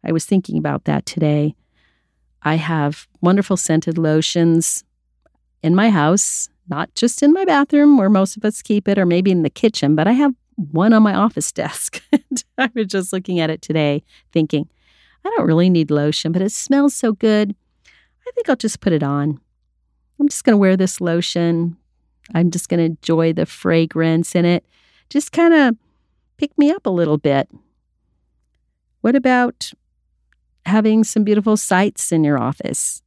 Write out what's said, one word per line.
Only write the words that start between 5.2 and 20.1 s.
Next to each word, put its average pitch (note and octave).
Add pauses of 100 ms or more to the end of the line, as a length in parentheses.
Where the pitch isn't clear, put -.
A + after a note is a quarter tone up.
in E3
my G#3+
house, E3+ (200)
not D3
just -
in D4
my F#4+
bathroom D4
where G3
most G3
of G#3+
us G#3+
keep G#3
it, G3+
or F#3
maybe F#3
in F3+
the -
kitchen, D#3
but D#3
I A3
have C4+ (220)
one E3+
on A3
my G#3
office G3
desk. - (300)
<laughs> -
I B3+
was A3
just F#3+
looking F#3
at D#3+
it D#3
today D3+ (280)
thinking, D#3 (560)
"I F#4+
don't A4+
really F3
need D#3+
lotion, D3+
but F3+
it G3+
smells C#4+
so A3
good. G#3+ (680)
I B4
think A4+
I'll C4+
just -
put F3+
it D3
on. C#3+ (800)